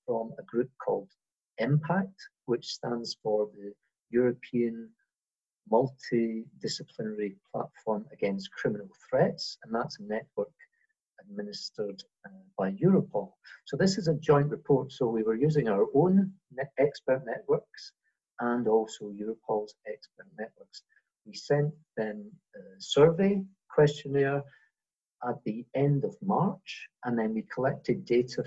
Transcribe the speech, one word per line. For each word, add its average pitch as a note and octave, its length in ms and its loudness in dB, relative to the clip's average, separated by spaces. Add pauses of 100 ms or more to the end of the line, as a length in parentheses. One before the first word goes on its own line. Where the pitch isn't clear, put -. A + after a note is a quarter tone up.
from A2+ 320 -4
a - 60 -14
group B2 260 -2 (160)
called G2+ 220 -2 (500)
impact, D3+ 580 0 (300)
which A#2+ 220 -2
stands A#2 560 -6
for G#2+ 320 0
the G2+ 180 -14 (360)
European A#2+ 800 0 (800)
Multidisciplinary A2+ 1600 -2 (160)
Platform A2 600 -6
Against G2 400 -4
Criminal G#2 380 -4 (200)
Threats, - 540 0
and A2+ 100 -12
that's A#2+ 260 -4
a G#2 40 -16
network G#2 480 -6 (760)
administered, G2+ 760 -10 (240)
uh, - 20 -18 (260)
by G2 180 -2
Europol. D#3 580 2 (340)
So - 120 -8
this F#3+ 200 2
is F3 100 -4
a D#3+ 80 4
joint C#3+ 360 4
report, B2+ 400 0
so B2+ 160 -2
we A2+ 160 0
were A2 100 0
using C#3 340 2
our G2+ 280 2
own F#3+ 360 6 (200)
net-, C3 260 -6
expert D3 480 0
networks - 680 -4 (480)
and A#2+ 260 0
also A2 380 2
Europol's G#2 680 -6 (140)
expert - 400 -14 (100)
networks. - 460 -14 (420)
We G#2+ 80 -20
sent D3 400 0 (240)
them G#2 320 -6 (260)
a G#2 40 -18 (200)
survey F#3+ 640 4 (280)
questionnaire C#3 760 2 (840)
at - 180 -6
the A2+ 280 -6
end C#3 300 2
of G2+ 180 -4
March, B2 680 -2 (180)
and A#2+ 120 -2
then A2 160 0
we A2 100 -4
collected - 600 -2
data B2 420 0